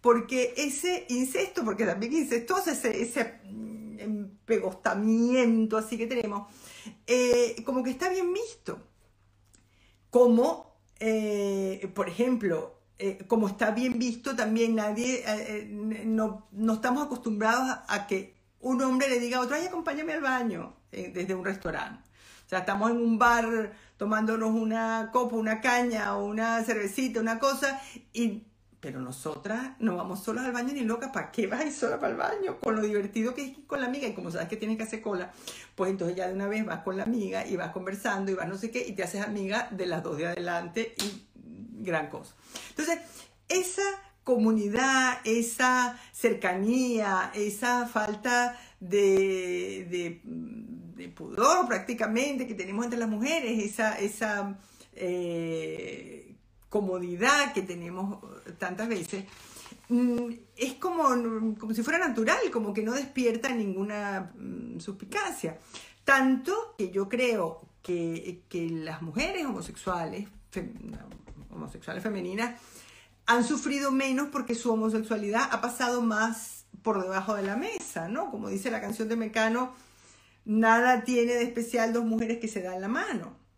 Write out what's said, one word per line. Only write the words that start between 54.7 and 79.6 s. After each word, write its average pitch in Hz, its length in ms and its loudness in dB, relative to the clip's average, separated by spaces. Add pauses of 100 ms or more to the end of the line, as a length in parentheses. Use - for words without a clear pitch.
eh, 165 1400 -6 (340)
comodidad 202 840 2
que 190 120 -2
tenemos 185 600 -8 (340)
tantas 190 300 -4
veces, 196 380 -4 (640)
mm, 240 400 2 (260)
es 262 200 -2
como, 339 280 0 (560)
como 220 140 -4
si 226 100 0
fuera 311 160 2
natural, 302 520 4
como 214 220 -2
que 214 100 0
no 226 100 -2
despierta 254 560 0
ninguna, 202 880 -2
mm, - 420 -10
suspicacia. 196 800 -6 (460)
Tanto 277 720 2
que 185 140 -2
yo 196 180 -2
creo 226 520 0 (200)
que, 170 640 -4
que 170 220 -4
las 160 320 -6
mujeres 294 440 -2
homosexuales, 185 840 -6 (220)
fem-, - 460 -10 (520)
homosexuales 160 540 -10
femeninas, 208 560 -4 (640)
han 240 180 6
sufrido 277 480 0
menos 269 400 2
porque 247 240 -2
su 233 160 0
homosexualidad 220 800 2
ha 226 100 -2
pasado 247 400 0
más 226 640 0 (160)
por 196 200 2
debajo 190 340 -2
de 196 80 -2
la 196 120 0
mesa, 277 520 -4
¿no? 277 240 -2
Como 208 180 -6
dice 196 220 -2
la 214 100 -4
canción 220 280 -4
de 233 60 0
Mecano, 226 580 2 (720)